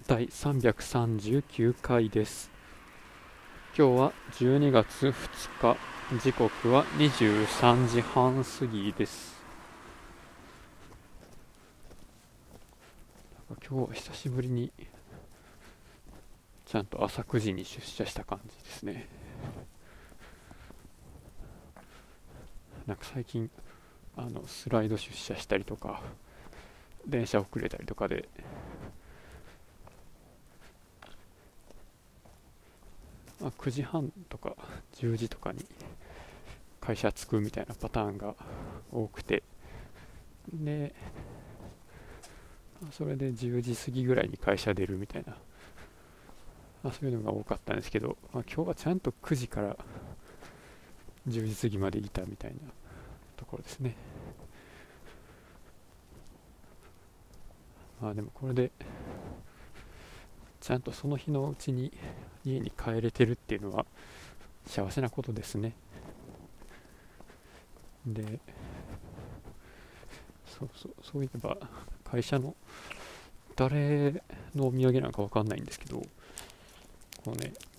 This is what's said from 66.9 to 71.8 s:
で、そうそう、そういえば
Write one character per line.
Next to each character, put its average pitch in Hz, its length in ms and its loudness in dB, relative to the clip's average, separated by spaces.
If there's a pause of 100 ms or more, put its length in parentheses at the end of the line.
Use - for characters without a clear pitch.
で、 107 320 -4 (2250)
そ 131 80 -8
う - 100 -10
そ - 120 -14
う、 - 140 -14
そ - 160 -6
う 139 60 2
い 131 100 -4
え 123 40 -6
ば - 180 -2 (480)